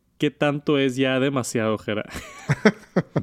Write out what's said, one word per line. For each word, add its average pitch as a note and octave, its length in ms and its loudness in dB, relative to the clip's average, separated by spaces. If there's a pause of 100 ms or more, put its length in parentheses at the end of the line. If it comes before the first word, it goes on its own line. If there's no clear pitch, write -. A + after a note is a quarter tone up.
(180)
qué D3 120 2
tanto D3 480 0
es C3+ 160 2
ya C3 240 2
demasiado, A#2+ 600 0
Jera. G#2+ 300 -4
<laughs> - 60 -14 (1080)